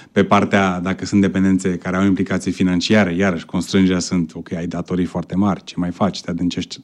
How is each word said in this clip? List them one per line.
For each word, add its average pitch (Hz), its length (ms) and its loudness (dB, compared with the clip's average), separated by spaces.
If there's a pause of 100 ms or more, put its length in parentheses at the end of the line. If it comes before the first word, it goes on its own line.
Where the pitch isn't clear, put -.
(120)
pe 101 120 2
partea, 98 560 2
dacă 92 260 -4
sunt 101 160 2
dependențe 95 560 2
care 90 200 -6
au 98 80 2
implicații 92 460 0
financiare, 92 640 2
iarăși, 90 300 0
constrângerea 92 540 2
sunt, 85 360 -2
„Ok, 82 180 -12
ai 85 140 -6
datorii 90 380 -4
foarte 85 300 -6
mari, 95 280 0
ce - 140 -16
mai 90 140 -2
faci? 95 300 -2
Te - 80 -12
adâncești, 87 540 -4